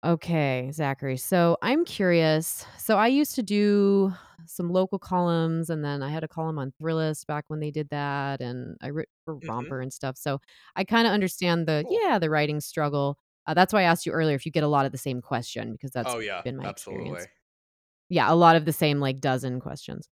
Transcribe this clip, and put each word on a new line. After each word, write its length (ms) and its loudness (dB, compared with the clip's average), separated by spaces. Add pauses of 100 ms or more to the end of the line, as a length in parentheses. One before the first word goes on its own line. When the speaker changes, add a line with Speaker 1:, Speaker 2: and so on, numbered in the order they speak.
Speaker 1:
Okay, 680 0
Zachary. 420 -2
So 460 4
I'm 240 2
curious. 800 2 (120)
So 200 2
I 100 6
used 280 2
to 80 -2
do 720 4 (320)
some 240 -6
local 300 0
columns, 680 0
and 160 -4
then 180 -4
I 60 -6
had 160 -6
a 20 -10
column 320 -6
on 180 -6
Thrillist 500 -2
back 200 -6
when 140 -6
they 100 -6
did 200 -4
that, 500 -4
and 400 -8
I 80 -8
wrote 180 -6 (160)
for 120 -10
Speaker 2:
Mm-hmm. 140 -12
Speaker 1:
Romper 300 -6
and 140 -8
stuff. 240 -8
So 240 -4 (340)
I 80 -4
kinda 260 2
understand 560 0
the, 220 0
Speaker 2:
Cool. 140 0
Speaker 1:
yeah, 180 2
the 100 0
writing 300 2
struggle. 580 -2 (300)
Uh, 60 -2
that's 180 6
why 80 4
I 40 4
asked 220 4
you 60 -4
earlier 240 2
if 100 -6
you 60 -6
get 140 0
a 20 2
lot 180 4
of 60 -4
the 60 -10
same 240 -6
question, 500 -6
because 200 -10
that's 220 -4
Speaker 2:
Oh, 60 -4
yeah, 220 -6
Speaker 1:
been 160 -8
my 80 -10
Speaker 2:
absolutely. 400 -10
Speaker 1:
experience. 260 -10 (800)
Yeah, 200 4
a 60 6
lot 220 8
of 80 2
the 80 0
same, 260 2
like, 220 -2
dozen 400 -2
questions. 500 -14